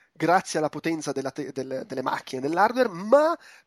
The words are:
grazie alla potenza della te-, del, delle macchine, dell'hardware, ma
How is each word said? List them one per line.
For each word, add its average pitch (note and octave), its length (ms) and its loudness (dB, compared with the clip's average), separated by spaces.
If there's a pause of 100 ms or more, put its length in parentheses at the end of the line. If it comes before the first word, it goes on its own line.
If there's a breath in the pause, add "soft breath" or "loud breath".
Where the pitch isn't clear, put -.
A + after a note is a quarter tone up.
(120)
grazie E3+ 460 2
alla D#3 120 2
potenza D#3 420 -4
della C3+ 200 -6
te-, C3+ 200 -10
del, C3 340 -6
delle C3 160 -6
macchine, - 380 -4
dell'hardware, G#3 480 2
ma B3+ 480 2 (300 loud breath)